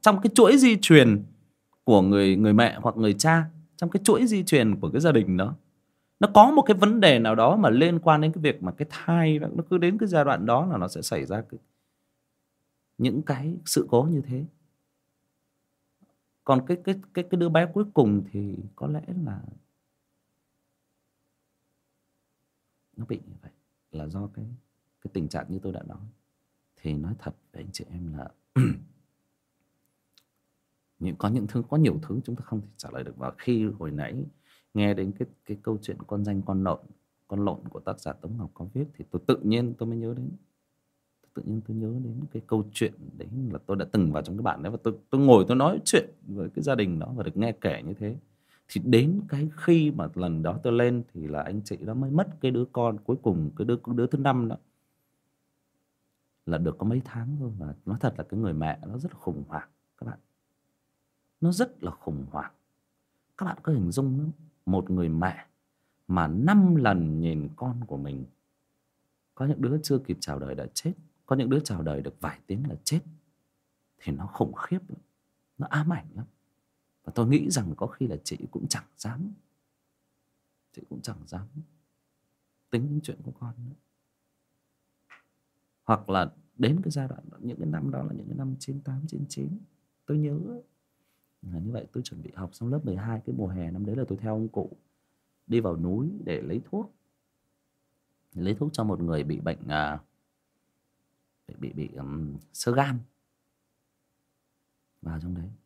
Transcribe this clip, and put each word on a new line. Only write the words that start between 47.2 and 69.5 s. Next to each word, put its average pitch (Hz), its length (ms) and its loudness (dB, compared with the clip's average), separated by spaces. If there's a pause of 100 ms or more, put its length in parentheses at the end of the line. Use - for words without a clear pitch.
được 92 140 -6
nghe 110 160 0
kể 65 300 -4
như 82 120 -8
thế. 107 220 -8 (520)
Thì - 160 -4
đến 135 440 4
cái 147 280 -4
khi 160 340 4
mà 82 240 -4
lần 85 280 -2
đó 85 200 -4
tôi 120 100 0
lên 120 300 2 (120)
thì 76 120 -10
là 73 160 -6
anh 101 220 -6
chị 101 120 -10
đó 104 180 -10
mới 135 160 -4
mất 180 180 0 (120)
cái 131 100 0
đứa 123 220 0
con 117 320 -2
cuối 123 180 0
cùng, 85 340 0
cái - 80 -4
đứa, 117 120 0 (180)
đứa 120 120 0
thứ 139 120 -2
năm 127 300 0
đó, 120 80 -6 (1900)
là 82 80 0
được 80 200 -2
có 95 80 -4
mấy 123 180 0
tháng 120 340 -8
thôi. 123 200 -8
Và 76 160 -10 (120)
nói 101 140 -4
thật 120 180 -2
là 80 60 -8
cái 101 160 -6
người 98 120 -2
mẹ 78 340 -4
nó 107 120 -10
rất 160 140 -10
là - 60 -20
khủng 73 300 -8
hoảng 78 200 -12 (300)
các - 80 -12
bạn, - 120 -12 (1200)
nó 170 120 2
rất 226 320 -4
là 87 60 -6
khủng 71 400 -10
hoảng. 73 220 -10 (840)
Các 190 80 -6
bạn 165 160 -8
có 160 100 -2
hình 92 200 0
dung 131 260 -2
không? 151 140 -4 (340)
Một 92 240 0
người 90 180 0
mẹ 85 380 -2 (600)
mà 87 200 0
năm 175 460 4
lần 87 460 2
nhìn 80 360 -2
con 120 300 -8
của 73 100 -10
mình, 69 280 -10 (1080)
có 135 120 -4
những 143 160 -2